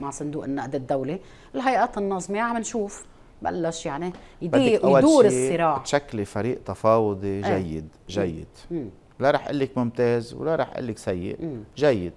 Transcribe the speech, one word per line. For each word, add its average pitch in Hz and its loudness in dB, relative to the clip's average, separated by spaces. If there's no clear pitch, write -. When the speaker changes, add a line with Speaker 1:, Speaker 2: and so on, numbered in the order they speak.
Speaker 1:
مع 143 -8
صندوق 147 -8
النقد 139 -4
الدولي، 139 -4
الهيئات 247 0
الناظمة 196 -2
عم 233 -2
نشوف 214 -6
بلش 170 -4
يعني 165 -6
يدي-، 226 4
Speaker 2:
بدك - 0
أول 269 8
Speaker 1:
يدور 269 8
Speaker 2:
شيء 127 2
Speaker 1:
الصراع. 165 2
Speaker 2:
تشكلي 120 -2
فريق 110 -4
تفاوضي 104 2
Speaker 1:
إيه. 98 0
Speaker 2:
جيد، 80 -4
Speaker 1:
مم. 78 -14
Speaker 2:
جيد. 92 -4
Speaker 1:
مم. 151 -6
Speaker 2:
لا 135 4
رح 143 2
أقول 143 -4
لك 135 -2
ممتاز 120 0
ولا 143 -2
رح 143 -2
أقول - -8
لك 107 -8
سيء، 95 -6
Speaker 1:
مم. 147 -8
Speaker 2:
جيد. 113 2